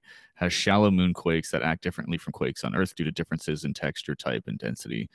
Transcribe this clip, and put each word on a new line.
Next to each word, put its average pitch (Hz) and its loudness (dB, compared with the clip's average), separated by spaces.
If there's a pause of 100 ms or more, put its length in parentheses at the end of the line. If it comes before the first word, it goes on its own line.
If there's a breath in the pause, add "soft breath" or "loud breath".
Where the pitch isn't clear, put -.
(360 loud breath)
has 90 0
shallow 104 6
moonquakes 90 4
that 62 0
act 82 0
differently 87 -4
from 80 -8
quakes - -4
on 57 -2
Earth 92 0
due 80 -2
to 78 0
differences 80 -4
in 71 -2
texture, - -4
type, 62 -4
and 55 -6
density. 57 -6